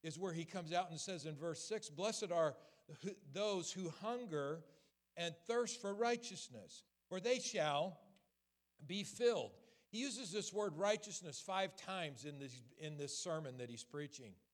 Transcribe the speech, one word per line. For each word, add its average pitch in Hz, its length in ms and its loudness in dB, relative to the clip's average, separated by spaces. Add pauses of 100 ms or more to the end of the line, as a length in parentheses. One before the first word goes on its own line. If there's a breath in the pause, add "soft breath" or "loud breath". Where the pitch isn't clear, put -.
is 160 160 -4
where 185 140 0
he 165 100 0
comes 165 300 -4
out 175 180 4
and 160 80 -4
says 170 260 -4
in 156 100 -4
verse 160 280 -2
six, - 260 -4
"Blessed 196 420 0
are 165 240 8 (460 loud breath)
th-, 180 140 -2 (160)
those 190 400 2
who 185 180 -2 (120)
hunger 165 640 -2 (520 loud breath)
and 170 180 0 (140)
thirst 233 320 2
for 202 140 0
righteousness, 202 880 0 (240)
for 185 120 -2
they 240 200 4
shall 160 580 2 (880)
be 190 180 -2
filled." 202 480 4 (360 loud breath)
He 220 120 -6
uses 240 320 -2
this 202 200 0
word 196 240 2
righteousness 196 640 0
five 190 380 0
times 151 480 -4
in 143 140 -6
this, 127 240 -10 (160)
in 151 180 -6
this 143 200 -4
sermon 156 400 -2
that 123 120 -4
he's 117 140 -8
preaching. 143 500 -10 (200)